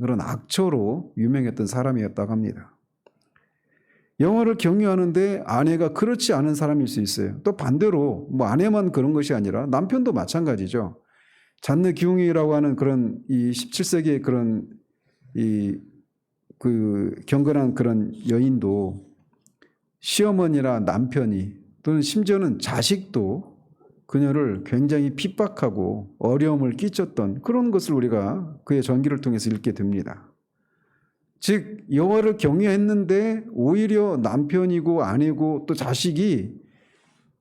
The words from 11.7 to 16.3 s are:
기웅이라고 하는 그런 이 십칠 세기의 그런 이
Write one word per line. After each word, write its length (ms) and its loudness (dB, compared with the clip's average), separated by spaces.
기웅이라고 640 2
하는 200 2
그런 440 0
이 240 0
십칠 320 -6
세기의 360 0
그런 460 -2
이 400 -2